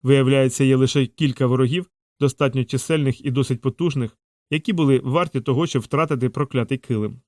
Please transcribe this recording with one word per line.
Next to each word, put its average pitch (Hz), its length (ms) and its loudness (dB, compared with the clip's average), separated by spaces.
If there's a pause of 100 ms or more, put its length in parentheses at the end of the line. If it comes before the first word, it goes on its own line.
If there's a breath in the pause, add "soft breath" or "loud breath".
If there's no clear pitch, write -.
Виявляється, 135 600 2
є 131 120 4
лише 131 300 2
кілька 135 420 -2
ворогів, 131 420 0 (300)
достатньо 135 440 0
чисельних 139 640 -2
і 143 60 -2
досить 127 300 -2
потужних, 135 560 -4 (320)
які 156 240 -4
були 139 260 2
варті 139 420 -2
того, 143 260 0
щоб 131 140 -2
втратити 139 480 -2
проклятий 131 480 -4
килим. 110 500 -6